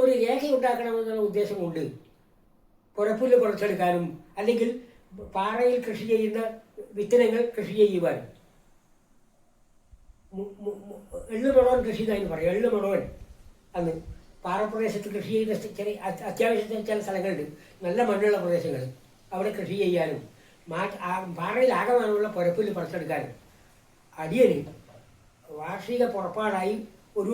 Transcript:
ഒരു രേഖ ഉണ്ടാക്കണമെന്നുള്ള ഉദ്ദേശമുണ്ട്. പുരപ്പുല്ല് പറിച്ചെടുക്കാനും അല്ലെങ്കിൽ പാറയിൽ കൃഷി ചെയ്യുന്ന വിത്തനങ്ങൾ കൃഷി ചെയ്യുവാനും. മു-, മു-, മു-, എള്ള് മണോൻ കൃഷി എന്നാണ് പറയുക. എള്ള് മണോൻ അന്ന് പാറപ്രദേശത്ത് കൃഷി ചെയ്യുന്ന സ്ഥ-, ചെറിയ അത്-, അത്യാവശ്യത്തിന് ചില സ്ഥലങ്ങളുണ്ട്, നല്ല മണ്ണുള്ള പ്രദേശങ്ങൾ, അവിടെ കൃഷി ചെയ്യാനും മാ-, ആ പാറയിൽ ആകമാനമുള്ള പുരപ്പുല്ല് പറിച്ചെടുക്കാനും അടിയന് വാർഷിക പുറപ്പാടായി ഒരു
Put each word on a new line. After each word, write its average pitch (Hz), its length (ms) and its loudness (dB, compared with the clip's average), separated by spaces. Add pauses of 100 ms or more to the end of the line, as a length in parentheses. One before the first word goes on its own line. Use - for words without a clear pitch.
ഒരു 254 100 4
രേഖ 247 300 2 (140)
ഉണ്ടാക്കണമെന്നുള്ള 226 720 0
ഉദ്ദേശമുണ്ട്. 180 540 -2 (1120)
പുരപ്പുല്ല് 240 400 4
പറിച്ചെടുക്കാനും 180 680 2 (320)
അല്ലെങ്കിൽ 226 320 2 (640)
പാറയിൽ 240 420 2 (100)
കൃഷി 214 240 -6
ചെയ്യുന്ന 220 280 2 (580)
വിത്തനങ്ങൾ 226 440 4 (140)
കൃഷി 208 260 -6
ചെയ്യുവാനും. 170 440 4 (2000)
മു-, 202 240 -8
മു-, 202 260 -8
മു-, - 160 -16 (340)
എള്ള് 254 220 2
മണോൻ 254 300 6
കൃഷി 220 160 -2
എന്നാണ് 196 300 -2
പറയുക. 165 220 0
എള്ള് 226 200 2
മണോൻ 196 260 0 (720)
അന്ന് 170 180 -2 (520)
പാറപ്രദേശത്ത് 208 720 -2
കൃഷി 196 180 -6
ചെയ്യുന്ന 220 260 2
സ്ഥ-, 208 180 -10
ചെറിയ 208 180 -4 (120)
അത്-, 185 160 -6
അത്യാവശ്യത്തിന് 220 640 0
ചില 214 120 0
സ്ഥലങ്ങളുണ്ട്, 185 440 -4 (380)
നല്ല 185 160 0 (100)
മണ്ണുള്ള 202 340 4
പ്രദേശങ്ങൾ, 165 400 0 (480)
അവിടെ 196 260 -2
കൃഷി 180 260 -6
ചെയ്യാനും 165 360 0 (480)
മാ-, 170 300 -4 (120)
ആ - 20 -2 (280)
പാറയിൽ 226 340 2
ആകമാനമുള്ള 214 600 2
പുരപ്പുല്ല് 180 380 0
പറിച്ചെടുക്കാനും 165 600 -6 (840)
അടിയന് 165 420 4 (880)
വാർഷിക 190 560 -2
പുറപ്പാടായി 196 680 -2 (420)
ഒരു 196 160 0